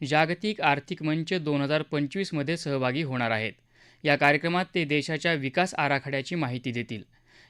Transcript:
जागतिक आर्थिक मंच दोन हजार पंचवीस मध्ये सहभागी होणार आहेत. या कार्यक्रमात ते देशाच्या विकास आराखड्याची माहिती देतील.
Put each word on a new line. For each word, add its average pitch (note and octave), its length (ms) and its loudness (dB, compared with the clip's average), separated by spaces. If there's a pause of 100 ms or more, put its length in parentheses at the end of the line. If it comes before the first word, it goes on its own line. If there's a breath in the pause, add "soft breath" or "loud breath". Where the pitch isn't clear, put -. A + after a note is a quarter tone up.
जागतिक E3 540 0
आर्थिक D3 420 2
मंच D#3+ 300 -2
दोन D3 280 0
हजार D3 200 2
पंचवीस D3+ 520 -4
मध्ये D3+ 240 -2
सहभागी C3+ 440 -2
होणार B2+ 300 -2
आहेत. A2 220 -2 (500 soft breath)
या D3 120 4
कार्यक्रमात D3+ 500 4 (100)
ते E3+ 100 2
देशाच्या D3+ 480 0
विकास D3+ 400 0
आराखड्याची C#3 640 -2
माहिती B2+ 360 -2
देतील. A#2 320 -6 (460 soft breath)